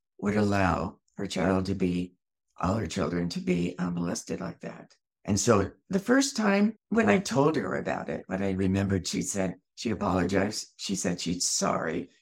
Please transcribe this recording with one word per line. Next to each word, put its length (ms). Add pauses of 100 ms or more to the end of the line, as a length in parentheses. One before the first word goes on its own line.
(200)
would 160
allow 640 (180)
her 100
child 400
to 80
be, 400 (460)
all 140
her 120
children 420
to 100
be, 400
uh, 120
molested 480
like 220
that. 340 (300)
And 140
so 320 (180)
the 100
first 380
time 380 (140)
when 200
I 100
told 360
her 200
about 340
it, 180
what 140
I 100
remembered, 560
she 140
said, 340 (200)
she 140
apologized. 880
She 180
said 240
she's 260
sorry. 640 (120)